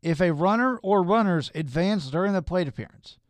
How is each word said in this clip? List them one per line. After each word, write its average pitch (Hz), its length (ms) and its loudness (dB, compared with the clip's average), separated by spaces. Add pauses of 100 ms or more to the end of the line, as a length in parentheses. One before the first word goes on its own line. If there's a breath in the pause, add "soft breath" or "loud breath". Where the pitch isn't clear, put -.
if 160 200 0
a 170 100 4
runner 220 460 0
or 190 240 2
runners 185 520 2
advance 156 540 -2
during 180 240 -2
the 190 80 -2
plate 170 280 -4
appearance. - 500 -14 (120)